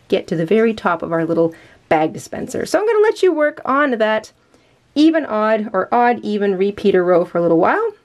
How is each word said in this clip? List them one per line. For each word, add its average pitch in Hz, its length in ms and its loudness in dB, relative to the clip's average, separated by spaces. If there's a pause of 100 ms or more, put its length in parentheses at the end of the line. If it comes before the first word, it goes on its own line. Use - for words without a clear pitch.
get - 200 -2
to 185 80 -6
the 165 100 -4
very 220 280 2
top 180 300 -4
of 165 80 -8
our 165 120 0
little 165 300 0 (340)
bag 156 260 0
dispenser. - 520 -10
So - 140 -2
I'm 427 80 -2
gonna 427 120 2
let 427 220 2
you 370 100 4
work 302 320 -2
on 277 280 0
that 214 400 -2 (640)
even 311 280 4
odd 214 480 0
or 190 220 -2
odd 240 300 2
even 202 340 -2
repeater 196 460 0
row 175 220 2
for 175 120 -4
a 170 60 0
little 165 160 4
while 392 340 0 (120)